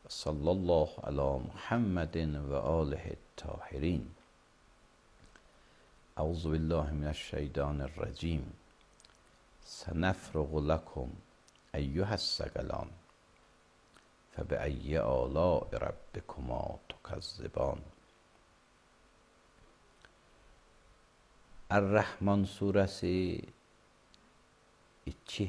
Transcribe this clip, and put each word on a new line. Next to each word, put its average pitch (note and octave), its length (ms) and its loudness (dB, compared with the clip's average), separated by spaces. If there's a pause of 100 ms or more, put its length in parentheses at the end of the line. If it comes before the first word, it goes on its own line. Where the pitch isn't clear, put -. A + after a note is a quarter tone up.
و - 40 -18
صلی D2+ 400 -2
الله F2 400 4 (160)
علی C#2 420 0
محمد F#2 680 0
و C#2+ 380 -2
آله C#2+ 520 2
الطاهرین. - 1040 -4 (2000)
اعوذ D#2+ 300 0
بالله D#2 440 2
من D2 160 -2
الشیطان D2 760 -2
الرجیم. C#2 720 -4 (1120)
سنفرغ D#2+ 920 -2
لکم D2 540 0 (640)
ایها D2+ 360 0
الثقلان. - 800 -4 (1400)
فبأی C#2+ 680 -2
آلاء C2 760 2
ربکما - 1040 -6 (100)
تکذبان. - 880 -4 (4000)
الرحمن G2+ 720 6
سورهٔ F#2+ 960 2 (1700)
iki - 420 -4